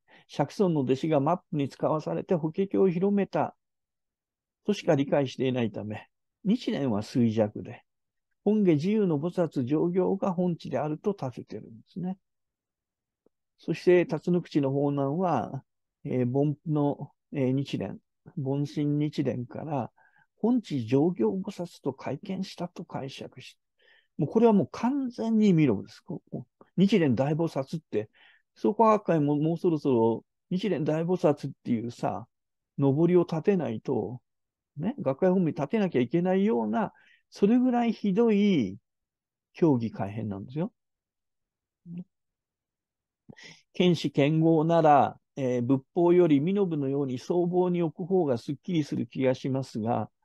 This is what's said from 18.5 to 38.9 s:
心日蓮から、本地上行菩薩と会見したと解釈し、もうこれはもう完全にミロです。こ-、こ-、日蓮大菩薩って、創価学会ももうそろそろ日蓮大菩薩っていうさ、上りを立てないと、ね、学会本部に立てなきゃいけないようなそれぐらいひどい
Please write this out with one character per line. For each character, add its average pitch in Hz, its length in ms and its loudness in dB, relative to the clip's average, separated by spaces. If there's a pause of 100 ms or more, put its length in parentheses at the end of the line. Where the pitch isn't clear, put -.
心 147 340 -2
日 151 240 -2
蓮 123 240 -4
か - 180 -12
ら、 143 280 -6 (440)
本 233 260 0
地 127 240 -6
上 139 260 2
行 208 220 -2
菩 190 160 -6
薩 - 320 -14
と 190 100 -4
会 - 260 -8
見 190 260 -8
し - 120 -14
た 175 100 -8
と - 200 -14
解 - 240 -10
釈 - 320 -16
し、 - 160 -20 (580)
も 147 100 -2
う - 40 -6
こ 220 100 2
れ 240 60 8
は 220 80 6
も 180 100 4
う - 80 -4
完 262 380 -4
全 226 260 -2
に 214 160 6
ミ 160 140 6
ロ 104 160 0
で 101 80 -20
す。 - 100 -20
こ-、 - 220 -14 (100)
こ-、 - 140 -10 (320)
日 196 200 4
蓮 143 160 2
大 135 200 0
菩 165 120 0
薩 156 300 -6
っ 160 60 -10
て、 107 260 -6 (460)
創 214 200 -2
価 226 100 2
学 214 200 4
会 165 160 2
も 147 160 0
も 156 180 0
う 160 40 -4
そ 185 100 0
ろ 160 100 2
そ 147 120 0
ろ 113 340 2 (240)
日 190 220 -2
蓮 156 120 -2
大 156 220 -2
菩 175 180 -2
薩 147 280 2
っ - 20 -10 (100)
て 120 100 -6
い 113 120 -2
う 123 60 -8
さ、 113 360 -6 (520)
上 139 280 2
り 180 120 4
を 170 60 4
立 160 180 -6
て 202 160 2
な 135 100 -2
い 113 140 -6
と、 123 400 -6 (560)
ね、 185 200 -6
学 135 220 -4
会 185 100 4
本 185 140 2
部 151 60 0
に - 40 -4
立 143 140 -4
て 226 100 -2
な 190 120 0
き 143 80 0
ゃ - 20 4
い 131 80 0
け 170 140 0
な 185 120 0
い 196 120 2
よ 233 160 0
う 220 60 -4
な 220 260 -4 (360)
そ - 160 0
れ 240 120 4
ぐ 254 120 2
ら 240 160 0
い 226 60 2
ひ 196 200 -4
ど 226 200 4
い 185 440 2 (760)